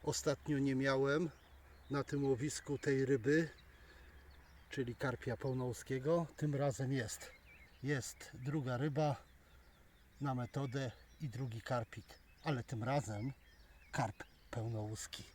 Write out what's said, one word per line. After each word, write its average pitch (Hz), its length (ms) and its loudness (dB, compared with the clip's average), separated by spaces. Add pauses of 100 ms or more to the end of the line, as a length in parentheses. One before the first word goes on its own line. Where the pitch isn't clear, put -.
Ostatnio 147 560 0
nie 135 160 4
miałem 139 560 4 (600)
na 139 140 2
tym 139 200 0
łowisku 135 540 0
tej 135 260 4
ryby, 143 460 4 (1200)
czyli 120 280 -2
karpia 123 400 -2
pełnołuskiego. 131 880 0 (100)
Tym 151 180 0
razem 135 380 0
jest. 123 400 -4 (500)
Jest - 520 -4
druga 127 420 0
ryba 147 400 2 (1040)
na 139 140 0
metodę 127 560 -2 (300)
i 151 80 -4
drugi 117 320 -4
karpik, 117 460 -4 (380)
ale 135 200 0
tym 113 200 -4
razem 127 480 0 (600)
karp 110 320 -2 (260)
pełnołuski. 110 760 -4 (100)